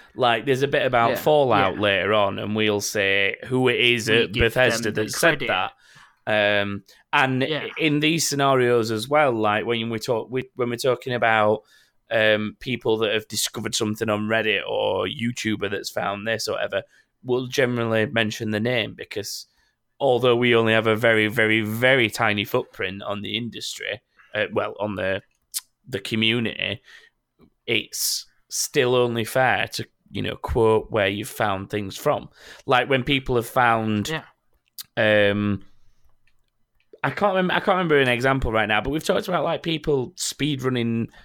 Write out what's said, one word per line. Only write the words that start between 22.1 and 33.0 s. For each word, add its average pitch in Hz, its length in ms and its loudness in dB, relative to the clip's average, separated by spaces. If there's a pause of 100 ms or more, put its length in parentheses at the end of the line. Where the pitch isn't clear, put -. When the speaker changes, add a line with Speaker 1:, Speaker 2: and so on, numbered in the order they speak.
Speaker 1:
footprint 101 580 -6
on 104 180 -6
the 104 160 -8
industry, 107 640 -10 (320)
uh, 107 200 -2
well, 107 260 -4
on 104 160 -4
the, 95 260 -4 (640)
the 101 120 -6
community, 110 840 -2 (840)
it's - 600 -4 (240)
still 127 460 0
only 120 300 2
fair 120 420 0
to, - 180 -8 (260)
you 107 100 -6
know, 101 140 -6
quote 110 540 2
where 104 180 0
you've 101 220 -4
found 98 400 -4
things 104 280 -6
from. - 320 -4 (360)
Like, 127 240 2
when 131 140 2